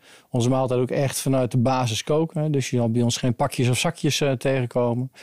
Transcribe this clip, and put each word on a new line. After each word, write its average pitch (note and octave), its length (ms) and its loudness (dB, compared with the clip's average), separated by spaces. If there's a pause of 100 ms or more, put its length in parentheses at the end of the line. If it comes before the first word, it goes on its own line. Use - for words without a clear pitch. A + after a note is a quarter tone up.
(300)
onze A#2+ 200 2
maaltijd B2+ 300 2
ook B2+ 120 0
echt C3+ 280 -2
vanuit C3 320 0
de C3 60 0
basis B2 460 0
koken, D#3 380 0
hè. D#3 80 -2
Dus C#3 200 -2
je B2 80 -2
zal A#2 140 2
bij A#2+ 100 0
ons A#2+ 160 0
geen B2 180 0
pakjes C3+ 340 0
of B2 80 0
zakjes, - 440 -2
eh, C#3 100 2
tegenkomen. B2 800 -2 (120)